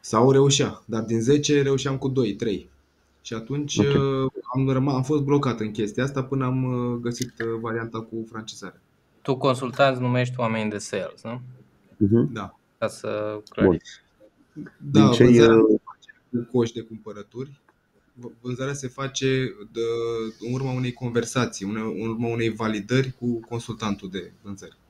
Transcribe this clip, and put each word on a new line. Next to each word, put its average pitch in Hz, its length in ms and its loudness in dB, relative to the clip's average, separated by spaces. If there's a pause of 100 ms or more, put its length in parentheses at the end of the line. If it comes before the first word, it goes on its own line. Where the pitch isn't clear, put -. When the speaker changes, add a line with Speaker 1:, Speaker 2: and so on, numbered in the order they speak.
Speaker 1:
Sau 120 300 4
reușea. 139 540 4
Dar 113 180 -4
din 113 180 0
zece 143 400 2
reușeam 135 360 0
cu 139 100 -4
doi, 123 280 0
trei. 101 340 -4 (520)
Și - 120 -10
atunci, 139 440 -6
Speaker 2:
Ok. 143 80 6
Speaker 1:
uh, 135 460 0 (220)
am 135 160 2
răma-, 135 260 2
am 131 80 0
fost 151 200 0
blocat 135 360 2
în 107 120 -4
chestia 107 320 -2
asta 139 200 -2
până 135 220 -2
am, 131 180 0
uh, 123 380 -2
găsit, 120 380 -6
uh, 113 220 -4
varianta 113 400 -6
cu 113 280 -8
francizarea. 107 520 -14 (400)
Speaker 3:
Tu 135 160 -2
consultanți 131 640 0
numești 123 380 0
oameni 113 300 -2
de 104 80 -6
sales, - 460 -6
nu? 120 180 -10 (560)
Speaker 2:
Mhm. 117 360 2
Speaker 1:
Da. 101 240 -8 (200)
Speaker 3:
Ca 113 100 -4
să 107 460 -6
Speaker 2:
Bun. 107 160 -10
Speaker 3:
clarific. 92 380 2 (920)
Speaker 1:
Da, 139 260 4
Speaker 2:
Din 107 80 8
cei, 120 140 8
Speaker 1:
vânzarea 117 300 10
Speaker 2:
uh, 113 60 8
Speaker 1:
nu 110 80 6
se 107 140 4
face - 300 -20 (340)
cu 127 100 -2
coș 113 140 0
de 113 100 -10
cumpărături. 110 800 -16 (520)
V-, 120 180 -18 (100)
vânzarea 127 320 -6
se 139 140 -8
face 131 680 -2 (160)
de, 113 80 -8 (680)
în 123 60 -4
urma 135 180 -4
unei 127 220 -4
conversații, 117 720 -4
une-, 107 140 -4 (220)
în 113 80 -4
urma 117 180 -4
unei 117 220 0
validări 110 680 -2
cu 120 200 -2 (100)
consultantul 104 600 -6
de 90 220 -10 (100)
vânzări. 98 360 -16 (120)